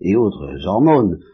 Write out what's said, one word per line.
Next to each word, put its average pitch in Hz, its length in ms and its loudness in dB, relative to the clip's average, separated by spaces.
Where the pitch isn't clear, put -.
et 95 140 0
autres 73 500 -2
hormones 113 540 2